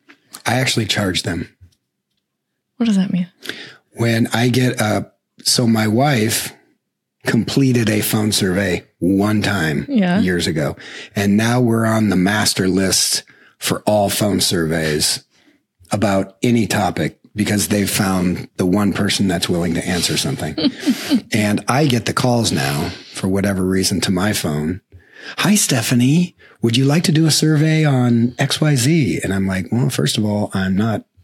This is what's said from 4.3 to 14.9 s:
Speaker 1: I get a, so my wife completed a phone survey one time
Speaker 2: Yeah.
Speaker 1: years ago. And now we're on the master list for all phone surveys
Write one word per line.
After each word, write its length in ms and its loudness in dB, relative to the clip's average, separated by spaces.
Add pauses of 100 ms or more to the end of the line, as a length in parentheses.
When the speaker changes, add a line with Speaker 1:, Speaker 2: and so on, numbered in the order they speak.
Speaker 1:
I 160 2
get 320 0
a, 300 -2 (320)
so 240 0
my 200 2
wife 680 0 (720)
completed 640 2
a 120 0
phone 300 0
survey 540 -2 (140)
one 420 2
time 460 -2
Speaker 2:
Yeah. 320 2
Speaker 1:
years 280 0
ago. 280 -2 (400)
And 220 2
now 240 2
we're 240 2
on 240 2
the 60 2
master 520 0
list 560 0 (360)
for 220 -4
all 280 2
phone 320 0
surveys 840 -2 (680)